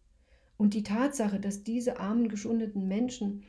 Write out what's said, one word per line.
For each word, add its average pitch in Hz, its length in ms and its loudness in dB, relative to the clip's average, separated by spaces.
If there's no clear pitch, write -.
Und 208 180 4
die 220 80 0
Tatsache, 208 580 0
dass 196 220 -4
diese 240 380 -2
armen, 220 280 2
geschundeten 208 580 -2
Menschen 202 640 -2